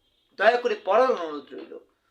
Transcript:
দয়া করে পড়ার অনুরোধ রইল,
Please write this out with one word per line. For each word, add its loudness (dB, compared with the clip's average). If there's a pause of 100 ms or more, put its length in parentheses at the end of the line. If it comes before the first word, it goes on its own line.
(360)
দয়া 4
করে -2 (100)
পড়ার 4
অনুরোধ -8
রইল, -16 (320)